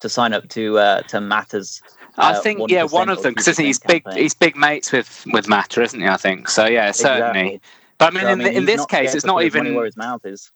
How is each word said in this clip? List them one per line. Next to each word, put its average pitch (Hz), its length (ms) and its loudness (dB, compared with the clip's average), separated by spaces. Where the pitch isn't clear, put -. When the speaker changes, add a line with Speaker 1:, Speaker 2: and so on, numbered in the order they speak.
Speaker 1:
to 113 80 -8
sign 117 240 0
up - 180 -4
to, 107 280 -2
uh, 101 240 4
to - 180 -6
Matters, 104 640 -6
Speaker 2:
I - 160 4
Speaker 1:
uh, - 80 0
Speaker 2:
think, 214 300 -2
yeah, 175 140 4
one 170 240 0
Speaker 1:
one - 0 -
percent 185 100 -2
Speaker 2:
of - 60 -10
them, 127 80 0
Speaker 1:
or - 20 -8
Speaker 2:
'cause - 140 0
isn't - 140 0
he, 147 60 2
he's 131 100 0
Speaker 1:
two - 60 -8
percent 175 100 4
Speaker 2:
big, 160 100 -2
Speaker 1:
campaign? 95 180 -2
Speaker 2:
he's 151 120 0
big 165 220 2
mates 147 360 -2
with, - 400 -4
with 104 160 0
Matter, 104 340 0
isn't 117 180 -2
he? 92 80 0
I 95 80 2
think 95 320 -2
so. 110 160 2
Yeah, 113 280 2
certainly. 117 480 0
Speaker 1:
Exactly. - 40 -18
Speaker 2:
But 160 80 6
I 165 60 4
mean, 180 100 -4
Speaker 1:
So, - 60 0
I 120 40 2
Speaker 2:
in, 123 60 0
Speaker 1:
mean, 123 100 -2
Speaker 2:
in 120 60 -2
Speaker 1:
he's 127 120 0
Speaker 2:
this 208 120 2
Speaker 1:
not 143 100 -4
Speaker 2:
case, 170 100 0
Speaker 1:
scared 135 60 -4
Speaker 2:
it's 143 60 -2
Speaker 1:
to - 40 -4
Speaker 2:
not 190 100 0
Speaker 1:
put 170 80 2
his 147 100 -2
money 147 140 -2
Speaker 2:
even 120 80 -4
Speaker 1:
where 117 80 -2
his 107 140 -8
mouth 120 260 -10
is. 98 320 -16